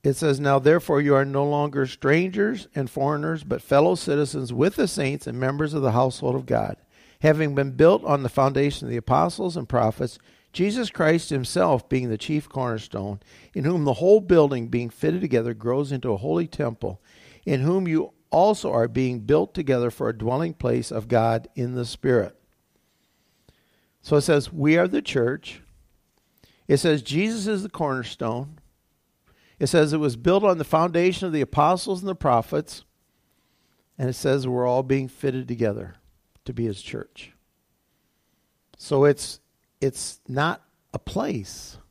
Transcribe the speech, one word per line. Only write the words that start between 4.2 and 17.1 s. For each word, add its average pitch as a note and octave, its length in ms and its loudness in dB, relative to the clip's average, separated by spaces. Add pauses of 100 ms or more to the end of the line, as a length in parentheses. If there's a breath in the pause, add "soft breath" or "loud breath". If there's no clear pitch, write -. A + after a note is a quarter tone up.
with C#3+ 240 2
the A#3+ 120 0
saints C#3+ 380 -4
and A#2+ 120 -8
members C#3+ 360 -2
of D3 80 -2
the B2+ 100 2
household B2+ 420 0
of C3 120 -6
God, - 300 -2 (440 soft breath)
having D3+ 340 2
been C#3 180 0
built D#3+ 320 6
on C#3+ 180 0
the B2 60 -4
foundation C#3 580 0
of A#2+ 40 -6
the A#2+ 60 -6
apostles E3 600 0
and C#3 120 -8
prophets, A#2 500 0 (340 soft breath)
Jesus G#3 360 -2
Christ E3 400 0
himself C#3+ 640 0
being B2+ 180 0
the A2 80 -2
chief D3+ 320 -4
cornerstone, A2 720 -6 (320 soft breath)
in D3+ 120 -6
whom E3 200 0
the C3+ 100 2
whole G3+ 260 6
building D3 480 4
being A#2+ 200 -2
fitted D#3+ 320 -2
together A#2+ 320 0
grows B2 400 -2
into B2+ 200 -2
a G2+ 40 0
holy D#3+ 300 -2
temple, A2+ 560 -6 (420 soft breath)